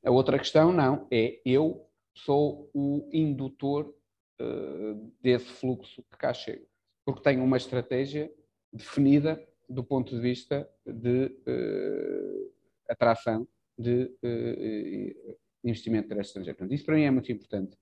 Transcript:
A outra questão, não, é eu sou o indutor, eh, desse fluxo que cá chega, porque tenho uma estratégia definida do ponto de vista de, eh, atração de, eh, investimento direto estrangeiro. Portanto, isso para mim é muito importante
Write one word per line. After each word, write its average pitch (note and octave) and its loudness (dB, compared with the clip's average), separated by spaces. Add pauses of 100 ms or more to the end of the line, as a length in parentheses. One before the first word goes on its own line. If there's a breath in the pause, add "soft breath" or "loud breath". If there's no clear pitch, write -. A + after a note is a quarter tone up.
A B2+ 2
outra C3+ 4
questão, D#3+ 6
não, D3+ 2
é A#2 0
eu C#3+ 2 (260)
sou - -2
o C#3+ -2
indutor, C#3+ -2 (460)
eh, G#2+ -6 (260)
desse B2 4
fluxo - -6
que - -20
cá B2 -2
chega, - -10 (400)
porque C3 -6
tenho C3 4
uma C3 4
estratégia C3+ -2 (400)
definida C#3+ 4 (260)
do B2+ -6
ponto B2+ -2
de A#2 -4
vista B2 -2 (160)
de, B2 -2 (100)
eh, G1+ -4 (400)
atração A#2 0 (280)
de, A#2+ 0
eh, A2+ -6 (280)
investimento A2+ -2
direto G2+ -4
estrangeiro. F2 -10
Portanto, G2 -6
isso D3 -6
para D#3 0
mim D#3 6
é C#3+ 4
muito B2+ 2
importante G2+ -6